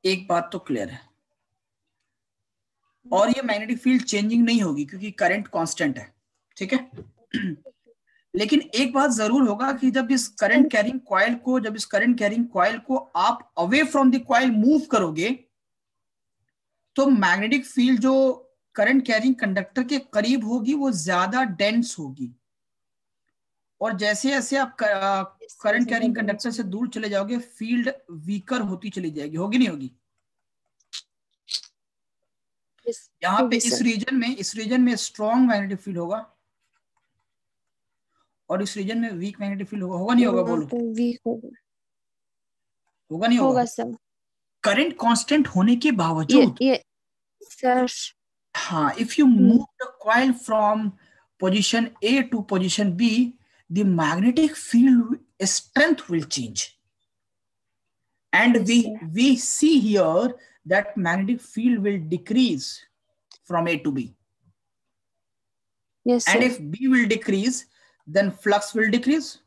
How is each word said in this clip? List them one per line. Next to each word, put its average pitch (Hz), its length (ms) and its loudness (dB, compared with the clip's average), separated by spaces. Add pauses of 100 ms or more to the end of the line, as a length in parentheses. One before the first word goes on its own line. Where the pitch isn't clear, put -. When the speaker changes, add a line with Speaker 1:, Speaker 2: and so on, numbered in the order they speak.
Speaker 1:
एक 190 220 -2
बात 175 240 -2
तो 190 80 -10
clear 104 300 -6
है। 127 120 -16 (2000)
और 208 180 4
ये 247 120 0
magnetic 220 360 -4
field 254 260 2
चेंजिंग 220 420 2
नहीं 233 160 2
होगी 147 240 -2
क्योंकि 196 260 -12
current 196 360 -2
constant 160 500 -4
है, - 160 -18 (440)
ठीक 196 160 -4
है? 262 180 -4 (440)
<clears throat> 185 200 -4 (800)
लेकिन 214 400 0
एक 247 180 -2
बात 277 180 2
जरूर 226 360 2
होगा 240 260 -2
कि 254 180 0
जब 254 200 0
इस 254 160 0
करंट 226 440 2
carrying 233 280 -2
coil 214 360 0
को, 254 240 -2
जब 214 160 -6
इस 214 100 -8
current 233 340 2
carrying 226 280 0
coil 214 320 0
को 262 180 -2
आप 214 600 -2
away 254 280 2
from 269 240 4
the 247 100 0 (100)
coil 233 340 2
move 294 160 4 (100)
करोगे, 185 540 -2 (1500)
तो 269 100 2
magnetic 226 600 2
field 247 360 2
जो 262 460 2 (280)
current 254 320 2
carrying 240 280 2
conductor 202 480 -4
के 269 160 -4
करीब 220 460 -2
होगी, 233 280 -2
वो 277 180 -2
ज्यादा 190 520 -2
dense 214 560 -2
होगी। 131 360 -12 (1500)
और 208 160 -4
जैसे 208 320 -2
जैसे 269 280 -2
आप 254 240 -4
क-, 196 640 -2
Speaker 2:
Yes, - 180 -20
Speaker 1:
current 214 140 0
Speaker 2:
ज्यादा 233 240 0
Speaker 1:
carrying 240 160 0
Speaker 2:
डेंस 220 120 -4
Speaker 1:
कंडक्टर 208 240 -4
से 233 100 -8
Speaker 2:
होगी। 190 100 -6
Speaker 1:
दूर 233 160 -6
चले 220 220 -8
जाओगे, 202 280 -4
field 240 540 -4 (200)
weaker 190 500 -6
होती 190 280 -8
चली 180 220 -8
जाएगी, 151 260 -10
होगी 208 200 -2
नहीं 247 100 4
होगी? 139 240 -8 (3000)
Speaker 2:
यस, - 220 -14 (120)
Speaker 1:
यहाँ 190 140 0
पे 254 60 2
Speaker 2:
होगी, 240 140 0
Speaker 1:
इस 240 220 -2
Speaker 2:
सर। - 40 0
Speaker 1:
रीजन 226 320 -2
में, 247 220 -2
इस 196 180 -8
रीजन 226 260 0
में 240 140 2
स्ट्रॉन्ग 233 540 0
मैग्नेटिक 202 300 -2
फील्ड 180 180 -10
होगा 196 360 -8 (2250)
और 185 140 -2
इस 202 140 -8
रीजन 208 200 -6
में 233 120 -4
वीक 196 320 -10
मैग्नेटिक 196 260 -8
फील्ड 208 160 -8
होगा, 180 140 -8
होगा 208 160 -2
नहीं 240 120 6
होगा? 190 160 0
Speaker 2:
वहाँ 170 140 -2
Speaker 1:
बोलो। 151 120 -4
Speaker 2:
पे 240 100 -6
वीक 240 500 -4
होगा। 233 220 -8 (1600)
Speaker 1:
होगा 180 160 -2
नहीं 240 120 4
होगा? 269 100 4
Speaker 2:
होगा, 247 160 2
सर। 233 320 -10 (680)
Speaker 1:
करंट 254 300 0
कांस्टेंट 233 540 2
होने 208 280 4
के 285 160 0
बावजूद 175 720 2
Speaker 2:
ये, 262 60 2
ये, 262 160 0 (600)
सर। 254 440 -2 (720)
Speaker 1:
हाँ, 156 380 -2
if 233 120 -4
you - 140 0
Speaker 2:
हम्म। 220 300 8
Speaker 1:
move - 20 6
the - 340 0 (200)
coil 240 420 0
from 214 420 0 (520)
position 214 460 0 (140)
A 247 300 0
to 214 100 -4 (100)
position 185 480 0
B, 240 300 2 (460)
the 202 100 2
magnetic 180 520 2
field 247 760 4 (280)
strength 285 560 0
will - 120 -10
change. 135 560 -4 (1700)
And - 0 -
Speaker 2:
यस, 233 260 4
Speaker 1:
we, 233 200 4
Speaker 2:
सर। 214 320 -8
Speaker 1:
we 247 280 4
see 302 400 2
here 202 480 2 (420)
that 202 140 2 (140)
magnetic 190 400 0
field 233 400 0
will 190 340 -2
decrease 202 540 0 (840)
from 170 160 0
A 165 200 -2
to 139 80 -2
B. 127 80 -4 (2000)
Speaker 2:
यस, 240 220 2
Speaker 1:
And 208 100 4
Speaker 2:
सर। - 0 -
Speaker 1:
if 247 220 0
B 226 320 -2
will 226 240 2
decrease, 214 460 -2 (540)
then 202 120 2
flux 208 460 -2
will 220 200 2
decrease 269 520 -2